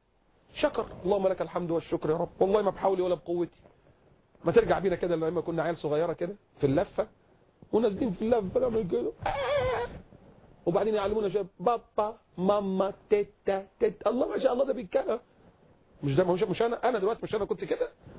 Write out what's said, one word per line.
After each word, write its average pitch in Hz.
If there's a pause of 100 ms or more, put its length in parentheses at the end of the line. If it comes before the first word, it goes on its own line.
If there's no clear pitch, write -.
(540)
شكر"، - (200)
اللهم 190
لك 185
الحمد 175
والشكر 165
يا 156
رب، 170 (100)
والله 196
ما 202
بحولي 190
ولا 180
بقوتي. 170 (840)
ما 170
ترجع 175
بينا 185
كده 175
لما 160
كنا 165
عيال 165
صغيرة 156
كده 175 (240)
في -
اللفة، 175 (640)
ونازلين 214
في -
اللفة 220
نعمل 226
كده، 453 (1500)
وبعدين 202
يعلمونا 208
شوية 190 (140)
بابا، 226 (200)
ماما، 196 (160)
تيتا، 202 (120)
تيتا. -
الله، 247
ما 403
شاء 254
الله، 262
ده 262
بيتكلم. 247 (840)
مش 139
ده، 175
مش، 180
مش 190
أنا، 233
أنا 240
دلوقتي، 202
مش 190
أنا 208
كنت 190
كده؟ - (300)